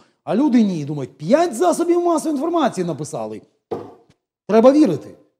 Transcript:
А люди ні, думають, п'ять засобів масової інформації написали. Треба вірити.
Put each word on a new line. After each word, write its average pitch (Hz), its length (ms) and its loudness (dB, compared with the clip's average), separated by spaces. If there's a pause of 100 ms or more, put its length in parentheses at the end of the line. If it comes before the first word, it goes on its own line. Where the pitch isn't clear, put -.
(240)
А 156 120 -2
люди 247 280 4
ні, 170 220 -2
думають, 143 320 -8
п'ять 277 380 2
засобів 349 500 2
масової 320 300 0
інформації 277 520 -2
написали. 120 540 -8 (1040)
Треба 226 240 4
вірити. 285 380 0 (300)